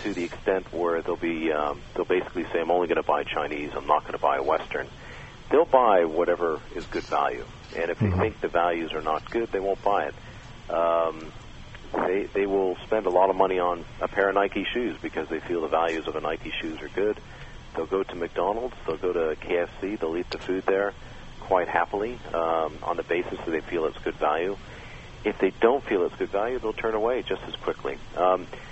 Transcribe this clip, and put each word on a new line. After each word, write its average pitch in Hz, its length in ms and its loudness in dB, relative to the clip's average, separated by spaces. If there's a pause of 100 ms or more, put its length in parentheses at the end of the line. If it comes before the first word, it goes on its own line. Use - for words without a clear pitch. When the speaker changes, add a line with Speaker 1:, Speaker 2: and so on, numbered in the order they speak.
Speaker 1:
to 104 120 -2
the 87 80 -2
extent 92 500 -2
where 85 300 0
they'll 85 120 -2
be, 82 360 0
um, 73 280 0 (140)
they'll 87 120 0
basically 90 400 0
say, 85 140 0
"I'm 82 120 2
only 87 160 4
gonna 80 160 2
buy 73 200 2
Chinese, 73 520 -4
I'm 69 100 -8
not 76 180 4
gonna 80 140 -6
buy 69 220 2
Western." 80 480 0 (640)
They'll 147 140 8
buy 113 400 8
whatever 82 540 2 (160)
is 82 120 -8
good 85 160 -4
value. 65 420 0 (320)
And 85 140 0
if 90 80 -4
they 107 80 4
Speaker 2:
Mm-hmm. 90 120 2
Speaker 1:
think 85 220 0
the 90 60 0
values 85 460 0
are 78 80 -4
not 76 280 -2
good, 117 220 -2
they 98 80 0
won't 95 240 -2
buy 98 260 4
it. - 640 -12
Um, 82 580 2 (600)
they, 87 420 0
they 101 120 2
will 95 300 2 (100)
spend 110 220 2
a - 20 2
lot 92 220 8
of 92 40 4
money 95 220 4
on 87 260 2 (160)
a - 80 0
pair 98 220 4
of 98 60 4
Nike 98 280 2
shoes 85 380 -2
because 80 260 -4
they 80 120 -2
feel 87 220 -2
the 78 80 -2
values 80 380 2
of 76 80 -4
a 78 60 -4
Nike 78 300 -4 (100)
shoes 78 220 -6
are 73 60 -10
good. 101 300 0 (560)
They'll 80 120 -2
go 95 160 0
to - 120 -8
McDonald's, 98 600 -2 (100)
they'll 80 120 -2
go 90 140 0
to 80 280 2
K 90 180 0
F 85 120 2 (120)
C, 101 140 -4
they'll 82 220 -2
eat 87 120 -4
the - 80 -6
food 95 300 -2
there 98 260 2 (480)
quite 90 260 4
happily, 104 520 0 (120)
um, 80 520 2
on 85 120 -2
the 82 80 -4
basis 85 360 -2
that - 100 -6
they 80 120 0
feel 82 240 -2
it's 71 140 -2
good 82 160 -4
value. 80 400 0 (680)
If 104 160 0
they 95 120 4 (100)
don't 123 220 6
feel 92 220 2
it's - 100 -2
good 90 140 -2
value, 117 300 -2
they'll 110 140 -4
turn 113 200 -2
away 110 300 2
just - 240 -4
as 78 80 -12
quickly. 69 420 -4 (180)
Um, 90 300 4 (260)